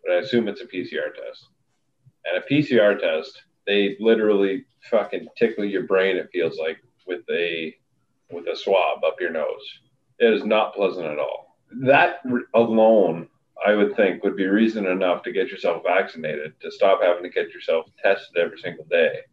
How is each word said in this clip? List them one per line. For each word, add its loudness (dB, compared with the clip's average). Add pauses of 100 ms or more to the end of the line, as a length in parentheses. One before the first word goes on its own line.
but 2
I 4
assume 0
it's -10
a -16
P -8
C -8
R -6
test. -16 (760)
And -4
a -8
P 2
C 2
R 6
test, -4 (240)
they 0
literally 2 (260)
fucking -2
tickle 0
your -2
brain, 2
it -6
feels -2
like, -6 (280)
with -8 (100)
a, -4 (540)
with -12
a -6
swab 0
up -2
your -4
nose. -8 (380)
It 4
is 0
not 2
pleasant -2
at -6
all. -8 (240)
That 4 (100)
r-, -4
alone, 4 (360)
I 4
would 0
think, 2
would 0
be -2
reason 2
enough 0
to -8
get -2
yourself -4
vaccinated, -4
to -12
stop 2
having 2
to -10
get -4
yourself -2 (160)
tested 0
every -2
single -12
day. 2 (200)